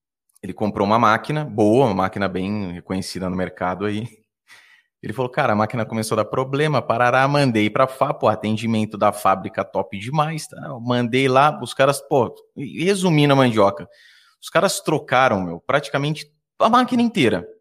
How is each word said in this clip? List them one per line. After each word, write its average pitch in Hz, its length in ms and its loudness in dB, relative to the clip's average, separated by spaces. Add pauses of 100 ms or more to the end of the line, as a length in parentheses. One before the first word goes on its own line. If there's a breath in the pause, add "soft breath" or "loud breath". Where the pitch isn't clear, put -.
(420)
ele 90 120 -12
comprou 101 320 -2
uma 110 120 4
máquina 120 460 0
boa, 110 420 2
uma 101 80 0
máquina 95 340 -2
bem 92 440 -6
reconhecida 92 560 -8
no 92 80 -4
mercado 90 480 -4
aí. 104 220 -4 (960 soft breath)
Ele 107 120 -10
falou, 127 180 -4
"Cara, 127 220 0
a 104 40 0
máquina 107 300 -2
começou 113 320 -4
a 104 60 2
dar - 40 -14
problema, 135 540 -2
parará, 123 460 2
mandei 120 420 2
pra 131 160 2
fá-, 139 280 -2
pô, - 140 -2
atendimento 107 720 -2
da 104 140 2
fábrica 95 500 -2
top 98 360 -6
demais, 151 500 -4
tá? - 80 -20 (100)
Eu 135 140 -12
mandei 123 480 0
lá, 139 340 4
os 117 100 -10
caras, 139 280 2
pô, 123 340 0 (220)
e-, 131 280 -10
resumindo 175 480 4
a 135 40 6
mandioca, 110 520 4 (540 soft breath)
os - 80 -16
caras 180 300 0
trocaram, 127 640 2
meu, 85 160 -8
praticamente 147 720 -4 (260)
a 220 100 4
máquina 247 340 2
inteira." 123 440 2 (140)